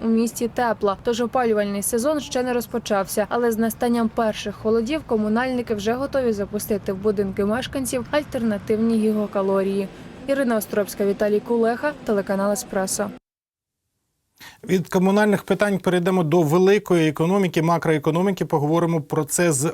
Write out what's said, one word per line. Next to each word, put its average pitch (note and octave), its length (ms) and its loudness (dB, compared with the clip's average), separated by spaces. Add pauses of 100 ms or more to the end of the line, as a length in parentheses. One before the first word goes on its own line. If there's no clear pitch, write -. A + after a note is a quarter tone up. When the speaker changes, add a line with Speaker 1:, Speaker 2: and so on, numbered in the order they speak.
Speaker 1:
у A3+ 40 -2
місті A3+ 400 0
тепла, A3 560 0
тож A#3+ 180 0
опалювальний G#3+ 640 0
сезон C#4 360 0
ще B3 240 -4
не B3+ 100 -2
розпочався. A3 760 -2
Але A#3+ 220 0
з A3 60 -2
настанням A3+ 580 0
перших G#3+ 400 -2
холодів A#3 520 0
комунальники A#3 680 0
вже G#3 180 -2
готові C4 400 0
запустити G3+ 600 -4
в F#3+ 40 -4
будинки G3 480 0
мешканців B3 640 -4
альтернативні A3+ 880 0
гігакалорії. G3 880 0 (400)
Ірина C4+ 300 0
Островська, G#3 480 -2
Віталій G#3 340 2
Кулеха, A#3 520 0 (140)
телеканал G3+ 460 0
Еспресо. G3+ 580 -4 (1500)
Speaker 2:
Від E3+ 240 2
комунальних G3 560 4
питань G3+ 360 2
перейдемо F3+ 440 2
до E3 180 4
великої F3+ 680 4
економіки, F3 520 0
макроекономіки. E3 840 0
Поговоримо E3 560 2
про D#3 220 -2
це F3 280 2
з C#3+ 220 0